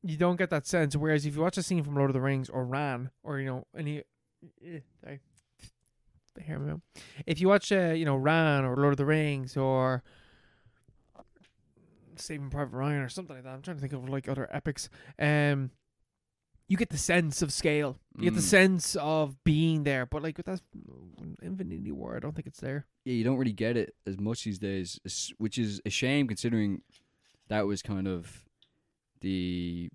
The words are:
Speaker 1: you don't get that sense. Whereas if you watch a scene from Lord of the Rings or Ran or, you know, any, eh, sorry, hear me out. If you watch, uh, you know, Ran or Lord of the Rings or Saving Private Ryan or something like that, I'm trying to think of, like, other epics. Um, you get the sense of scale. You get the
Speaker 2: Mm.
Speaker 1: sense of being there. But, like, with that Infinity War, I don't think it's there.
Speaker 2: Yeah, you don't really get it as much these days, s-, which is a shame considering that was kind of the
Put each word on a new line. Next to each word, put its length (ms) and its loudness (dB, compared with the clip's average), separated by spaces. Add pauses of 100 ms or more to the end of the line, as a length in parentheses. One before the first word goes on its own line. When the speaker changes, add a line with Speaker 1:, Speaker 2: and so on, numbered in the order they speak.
Speaker 1:
you 140 -4
don't 200 4
get 120 0
that 160 -2
sense. 300 2
Whereas 320 2
if 80 -4
you 60 0
watch 160 0
a 60 -2
scene 200 0
from 120 -6
Lord 140 4
of 60 0
the 60 2
Rings 280 0
or 160 -4
Ran 460 -4 (120)
or, 160 -6
you 60 -4
know, 220 -8 (100)
any, 240 -6 (640)
eh, 140 -12 (240)
sorry, 160 -16 (1200)
hear 140 -8
me 140 -6
out. 100 -10 (460)
If 140 0
you 80 6
watch, 240 4
uh, 200 4
you 120 0
know, 100 2
Ran 500 4
or 120 0
Lord 160 6
of 40 0
the 80 2
Rings 520 2
or 440 2 (2250)
Saving 340 -8
Private 260 -4
Ryan 260 0
or 80 -4
something 260 -10
like 100 -18
that, 80 -12
I'm 80 -14
trying 160 -8
to 40 -8
think 120 -6
of, 140 -8
like, 220 -4
other 220 -2
epics. 380 -6 (300)
Um, 520 2 (960)
you 100 2
get 120 0
the 80 -6
sense 440 2
of 100 0
scale. 480 0 (180)
You 80 -4
get 100 4
the 60 2
Speaker 2:
Mm. 20 4
Speaker 1:
sense 520 6
of 480 0
being 400 4
there. 220 0
But, 180 -6
like, 140 -4
with 80 -10
that 160 -6 (800)
Infinity 500 -8
War, 240 -8
I 40 -6
don't 160 -6
think 120 -8
it's 120 -18
there. 260 -6 (200)
Speaker 2:
Yeah, 80 -4
you 100 0
don't 140 4
really 160 2
get 240 0
it 180 -2 (100)
as 140 -4
much 240 -2
these 160 -4
days, 460 -4
s-, 320 -8
which 200 -4
is 280 -2
a 40 -2
shame 380 0
considering 540 0 (680)
that 160 0
was 160 -2
kind 260 -4
of 380 -6 (760)
the 720 -4